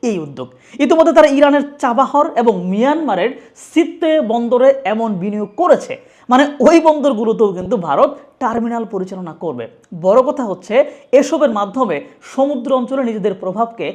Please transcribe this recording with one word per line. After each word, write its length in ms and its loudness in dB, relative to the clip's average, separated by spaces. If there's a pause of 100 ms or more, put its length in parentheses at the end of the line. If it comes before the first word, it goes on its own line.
এই 160 -4
উদ্যোগ। 300 -12 (360)
ইতিমধ্যে 320 4
তারা 200 8
ইরানের 280 4 (160)
চাবাহর 460 0 (100)
এবং 180 2 (160)
মিয়ানমারের 600 0 (400)
সিত্তে 400 0 (200)
বন্দরে 380 2 (240)
এমন 160 -4 (140)
বিনিয়োগ 280 -6 (100)
করেছে, 320 2 (360)
মানে, 160 4 (160)
ওই 160 6 (100)
বন্দরগুলোতেও 720 2
কিন্তু 180 -4 (120)
ভারত 220 2 (300)
টার্মিনাল 520 -4
পরিচালনা 400 -10 (100)
করবে। 220 -8 (400)
বড় 240 4
কথা 220 -4
হচ্ছে, 240 -8 (460)
এসবের 380 0
মাধ্যমে 380 -4 (360)
সমুদ্র 460 -4
অঞ্চলে 300 -4
নিজেদের 340 -4
প্রভাবকে 520 -6